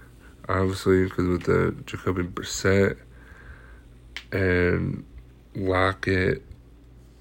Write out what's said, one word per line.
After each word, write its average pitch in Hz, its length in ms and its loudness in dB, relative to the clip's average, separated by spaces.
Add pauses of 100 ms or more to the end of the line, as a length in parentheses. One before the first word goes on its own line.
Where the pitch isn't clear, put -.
(480)
obviously, 92 640 2
'cause 90 180 -2
with 90 160 0
the 90 320 2 (120)
Jacoby 92 360 -4
Brissett - 760 0 (1300)
and 90 720 0 (520)
Lockett, 95 880 0 (760)